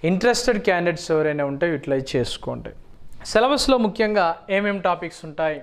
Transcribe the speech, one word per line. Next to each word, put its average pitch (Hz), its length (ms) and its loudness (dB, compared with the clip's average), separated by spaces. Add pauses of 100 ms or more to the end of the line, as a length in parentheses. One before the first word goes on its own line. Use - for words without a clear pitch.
ఇంట్రెస్టెడ్ 233 580 2
క్యాండిడేట్స్ 175 480 2
ఎవరైనా 147 360 0
ఉంటే 147 220 0
యూటిలైజ్ 135 420 -2
చేసుకోండి. 120 580 -4 (580)
సిలబస్లో 262 540 4
ముఖ్యంగా 208 420 2 (300)
ఏమేం 202 200 0 (120)
టాపిక్స్ 175 400 -4
ఉంటాయి 151 340 -2